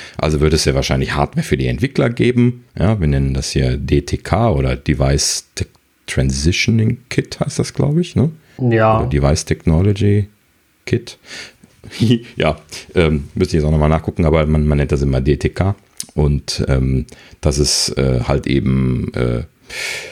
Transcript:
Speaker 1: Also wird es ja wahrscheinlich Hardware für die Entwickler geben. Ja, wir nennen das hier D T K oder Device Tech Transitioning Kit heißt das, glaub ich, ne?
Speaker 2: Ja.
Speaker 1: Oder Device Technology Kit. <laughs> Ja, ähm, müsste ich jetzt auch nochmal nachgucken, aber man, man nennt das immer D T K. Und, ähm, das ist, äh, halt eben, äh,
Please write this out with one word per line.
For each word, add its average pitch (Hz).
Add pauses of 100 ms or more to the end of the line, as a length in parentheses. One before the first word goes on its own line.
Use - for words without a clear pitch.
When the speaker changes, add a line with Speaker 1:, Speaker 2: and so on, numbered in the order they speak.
(180)
Speaker 1:
Also 76
wird 78
es -
ja 67
wahrscheinlich 67
Hardware 147
für -
die 131
Entwickler 127
geben. 120 (140)
Ja, 104
wir 80
nennen 67
das 67
hier 65
D 69
T -
K 110
oder 67
Device 69
Tech - (380)
Transitioning 92 (100)
Kit -
heißt -
das, -
glaub 139
ich, 175
ne? 147 (280)
Speaker 2:
Ja. 110
Speaker 1:
Oder 120
Device 71
Technology 101 (560)
Kit. -
<laughs> - (1080)
Ja, 78 (380)
ähm, 76
müsste -
ich 76
jetzt 76
auch 78
nochmal 76
nachgucken, 80
aber 78
man, 76
man 73
nennt 71
das 69
immer 67
D 69
T -
K. 98 (400)
Und, -
ähm, 65 (340)
das 69
ist, -
äh, 65
halt 69
eben, 65
äh, 60 (680)